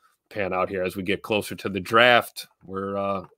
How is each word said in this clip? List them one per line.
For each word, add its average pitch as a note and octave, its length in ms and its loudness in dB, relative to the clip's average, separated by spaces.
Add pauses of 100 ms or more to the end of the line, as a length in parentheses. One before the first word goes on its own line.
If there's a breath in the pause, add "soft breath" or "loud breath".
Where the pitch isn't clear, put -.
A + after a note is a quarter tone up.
(300)
pan F#2+ 240 -6
out F#2 160 0
here F#2+ 140 -4
as F#2 120 -4
we G2+ 80 -6
get F2+ 180 -4
closer G#2 340 -2
to - 120 -8
the G2 140 -6
draft. A#2 640 4 (180)
We're, G2 320 -8
uh, G2 280 -4 (120)